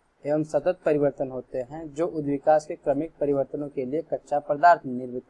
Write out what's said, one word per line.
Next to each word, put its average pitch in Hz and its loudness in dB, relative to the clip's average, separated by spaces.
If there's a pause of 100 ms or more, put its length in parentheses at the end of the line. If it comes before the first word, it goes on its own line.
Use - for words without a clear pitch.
(260)
एवं 151 0
सतत 156 -2
परिवर्तन 143 2
होते 131 -10
हैं 143 -10
जो 160 -2
उद्विकास 151 2
के 170 -10
क्रमिक 156 -2
परिवर्तनों 143 -2
के 135 -6
लिए 143 -4
कच्चा 143 -4
पदार्थ 151 4
निर्मित 123 -8